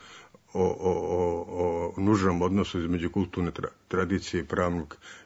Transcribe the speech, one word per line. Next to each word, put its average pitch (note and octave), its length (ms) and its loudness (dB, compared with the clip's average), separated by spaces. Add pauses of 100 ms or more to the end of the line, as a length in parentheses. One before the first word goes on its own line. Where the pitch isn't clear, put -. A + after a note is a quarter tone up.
(540)
o, F#2+ 100 2
o, F#2 280 2
o, F2 560 0
o F2 540 -2
nužnom F#2+ 400 4
odnosu F#2 380 2
između E2+ 300 0
kulturne F2+ 420 -2
tra-, - 180 -6 (180)
tradicije F2+ 540 0
i D2 40 -6
pravnog, E2+ 520 -2 (280)